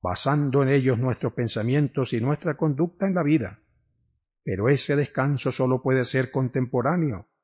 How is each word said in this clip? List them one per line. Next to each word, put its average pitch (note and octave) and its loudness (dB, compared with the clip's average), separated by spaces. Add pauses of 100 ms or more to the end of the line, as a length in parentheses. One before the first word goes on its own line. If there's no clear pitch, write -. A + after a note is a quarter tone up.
basando C#3 0
en C3 2
ellos C3 2
nuestros B2+ -2
pensamientos B2 0
y A#2+ -2
nuestra C#3+ -2
conducta D#3+ -2
en F#3 -2
la F3 0
vida. D3 0 (840)
Pero G2+ -2
ese C#3+ 2
descanso C#3 -2
solo C3 0
puede C3 2
ser B2+ 0
contemporáneo. C3 -2 (140)